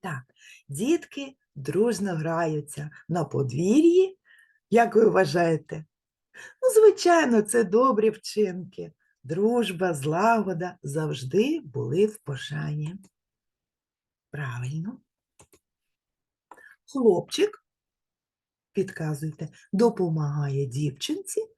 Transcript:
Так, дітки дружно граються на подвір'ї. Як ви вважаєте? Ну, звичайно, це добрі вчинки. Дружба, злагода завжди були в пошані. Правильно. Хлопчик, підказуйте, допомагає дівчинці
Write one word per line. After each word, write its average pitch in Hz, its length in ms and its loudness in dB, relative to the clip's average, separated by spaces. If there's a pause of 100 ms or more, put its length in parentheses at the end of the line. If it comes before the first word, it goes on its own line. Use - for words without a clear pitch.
Так, 147 180 -8 (460)
дітки 277 680 -4 (180)
дружно 185 600 -2
граються 156 760 -6 (180)
на 165 160 -2
подвір'ї. 262 920 2 (520)
Як 226 260 4
ви 220 120 6
вважаєте? 165 760 0 (800)
Ну, 508 80 4
звичайно, 339 720 6
це 226 220 2
добрі 214 460 4
вчинки. 185 840 -6 (300)
Дружба, 185 720 -2
злагода 180 880 -2
завжди 156 760 -2
були 143 460 -2
в 214 120 -6
пошані. 151 760 -8 (1300)
Правильно. 143 720 -10 (1900)
Хлопчик, 269 800 0 (1080)
підказуйте, 156 760 -6 (240)
допомагає 151 960 0
дівчинці 151 720 -6 (180)